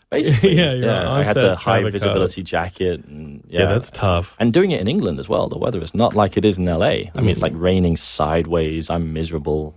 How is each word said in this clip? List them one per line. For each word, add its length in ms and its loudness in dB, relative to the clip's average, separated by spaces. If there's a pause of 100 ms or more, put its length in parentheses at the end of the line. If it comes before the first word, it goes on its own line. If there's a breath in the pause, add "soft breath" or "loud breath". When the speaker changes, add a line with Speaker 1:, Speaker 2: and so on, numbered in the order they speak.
Speaker 1:
<laughs> 100 -20
Speaker 2:
Basically, 460 4
Speaker 1:
Yeah, 160 4
you're 140 -2
Speaker 2:
yeah. 220 0
Speaker 1:
on 60 -2
Speaker 2:
I 40 0
had 80 0
Speaker 1:
set 160 2
Speaker 2:
the 140 4
high 240 0
Speaker 1:
traffic 40 0
cop. 80 -2
Speaker 2:
visibility 520 0
jacket. 600 -4
And, 440 -16
Speaker 1:
Yeah, 140 0
Speaker 2:
yeah. 40 4
Speaker 1:
that's 240 0
tough. 480 -2
Speaker 2:
And 160 2
doing 160 4
it 100 -2
in 80 -2
England 300 0
as 100 -10
well. 200 0
The 100 -8
weather 240 -4
is 120 -10
not 200 0
like 240 2
it 60 4
is 120 4
in 120 0
L 160 0
A. 300 -2
I 60 -4
mean, 100 4
it's, 100 0
Speaker 1:
Mm. 20 -2
Speaker 2:
like, 140 0
raining 400 2
sideways. 920 -2
I'm 240 -4
miserable. 640 -4